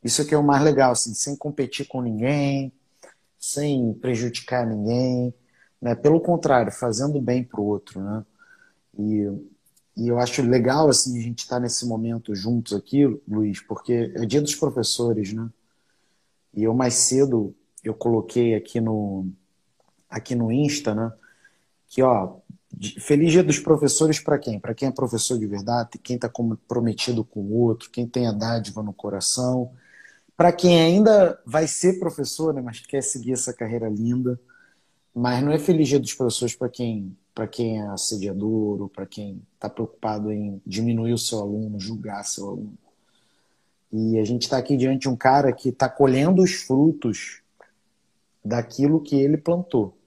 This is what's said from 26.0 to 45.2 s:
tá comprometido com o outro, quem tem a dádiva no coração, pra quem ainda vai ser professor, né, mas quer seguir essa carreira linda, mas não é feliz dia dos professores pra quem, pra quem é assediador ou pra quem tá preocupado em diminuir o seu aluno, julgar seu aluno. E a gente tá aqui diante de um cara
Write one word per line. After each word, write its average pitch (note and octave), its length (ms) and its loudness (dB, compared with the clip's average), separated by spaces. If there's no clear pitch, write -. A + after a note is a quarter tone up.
tá A#2 120 -4
comprometido A#2 960 -2
com - 140 -12
o G#2+ 240 0
outro, A2+ 260 0
quem A#2+ 180 -4
tem A#2+ 200 -2
a A2 40 0
dádiva A2 520 -4
no G2+ 100 -8
coração, B2 800 -4
pra E3+ 140 6
quem F3 300 6
ainda G3 640 6
vai D3+ 220 0
ser F#3 320 0
professor, D#3 540 -4
né, C3+ 80 -4
mas A#2+ 200 -12
quer C#3 200 -4
seguir B2 300 -6
essa B2 220 -4
carreira A2+ 340 -4
linda, B2 500 -2
mas B2 280 0
não D3 100 0
é D#3+ 60 2
feliz D#3 300 2
dia C#3 120 4
dos - 140 -6
professores A#2+ 400 -2
pra B2+ 140 -6
quem, G#2+ 480 -6
pra A2 140 -6
quem A2 340 -4
é G#2 60 -8
assediador G2+ 920 -4
ou G2 80 -8
pra G2 160 -12
quem G2+ 360 -14
tá A2 120 -10
preocupado G#2+ 640 -6
em G#2 320 -8
diminuir A2+ 480 0
o A#2 40 0
seu A2+ 220 -4
aluno, G#2 400 -6
julgar G#2 460 -10
seu G2+ 240 -8
aluno. G#2 280 -12
E A2 260 0
a G#2+ 60 2
gente A#2+ 240 -2
tá C3+ 80 0
aqui B2+ 180 0
diante C3 280 2
de C3+ 60 0
um B2 60 0
cara C3+ 380 4